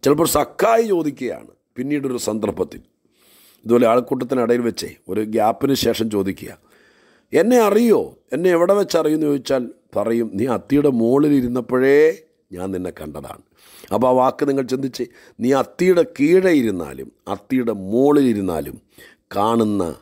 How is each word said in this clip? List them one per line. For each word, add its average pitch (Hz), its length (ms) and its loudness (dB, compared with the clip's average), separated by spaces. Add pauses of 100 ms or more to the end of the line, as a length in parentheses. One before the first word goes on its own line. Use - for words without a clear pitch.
ചിലപ്പോൾ 151 240 2
സക്കായി 208 560 0
ചോദിക്കുകയാണ് 135 640 -4 (280)
പിന്നീടൊരു 135 420 -4
സന്ദർഭത്തിൽ, 104 640 -4 (840)
ഇതുപോലെ 120 220 4
ആൾക്കൂട്ടത്തിനിടയിൽ 120 720 0
വെച്ചേ 107 340 -8 (140)
ഒരു 98 120 -4
ഗ്യാപ്പിന് 110 520 -2
ശേഷം 117 360 -2
ചോദിക്കുക, 98 480 -6 (760)
"എന്നെ 214 260 4
അറിയോ, 208 580 2 (160)
എന്നെ 170 160 0
എവിടെ 175 240 4
വെച്ച് 202 240 0
അറിയുമെന്ന്?" 156 300 0
ചോദിച്ചാൽ 135 420 -2 (260)
പറയും, 113 380 -2
"നീ 98 120 -2
അത്തിയുടെ 135 440 0
മുകളിൽ 131 420 2
ഇരുന്നപ്പോഴേ 131 840 2 (340)
ഞാൻ 95 200 -8
നിന്നെ 90 180 -6
കണ്ടതാണ്." 76 520 -16 (520)
അപ്പോൾ 110 140 2
ആ 127 40 4
വാക്ക് 127 380 2
നിങ്ങൾ 135 140 -2
ചിന്തിച്ചേ, 127 420 -6 (340)
നീ 123 140 0
അത്തിയുടെ 170 520 2 (140)
കീഴെ 180 300 4
ഇരുന്നാലും 85 640 -2 (160)
അത്തിയുടെ 113 440 -4
മുകളിൽ 123 540 2
ഇരുന്നാലും 90 560 -2 (540)
കാണുന്ന 104 680 0